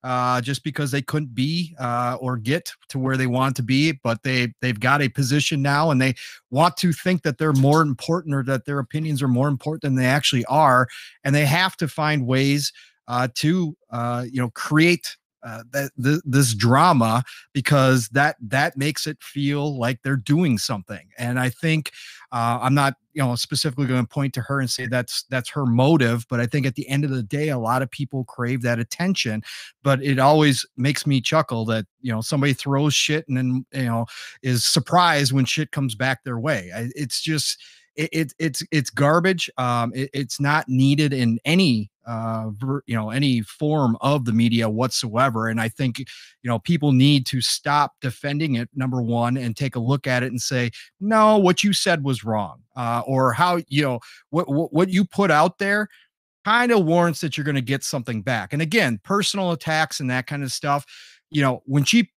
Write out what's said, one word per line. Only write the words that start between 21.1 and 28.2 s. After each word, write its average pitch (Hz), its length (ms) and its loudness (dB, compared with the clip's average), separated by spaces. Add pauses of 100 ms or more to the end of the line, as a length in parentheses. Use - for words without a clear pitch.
And 123 220 -4
I 127 100 0
think, 160 420 -2 (400)
uh, 117 300 -2
I'm 131 120 0
not, 139 220 2 (180)
you 147 100 -4
know, 120 120 0
specifically 139 520 -4
gonna 127 180 0
point 139 300 -4
to 127 60 -6
her 139 180 -4
and 127 100 -2
say 127 180 -6
that's, 123 420 -4
that's 127 200 -4
her 143 160 -4
motive, 123 640 4
but 120 100 -2
I 120 60 0
think 135 200 -2
at 131 100 -2
the - 120 -8
end 139 180 -2
of 139 60 -2
the 127 120 -4
day, 147 260 -4
a 135 80 -2
lot 120 240 0
of 131 80 -4
people 135 360 -8